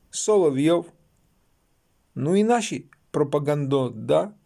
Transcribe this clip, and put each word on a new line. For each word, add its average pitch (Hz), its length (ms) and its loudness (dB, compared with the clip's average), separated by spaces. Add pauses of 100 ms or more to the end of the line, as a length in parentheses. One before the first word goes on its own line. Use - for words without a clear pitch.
(100)
Соловйов. 170 840 2 (1200)
Ну 147 220 0
і 208 80 4
наші 220 400 -2 (260)
пропагандо-, 143 800 -2
да, 127 420 -2 (140)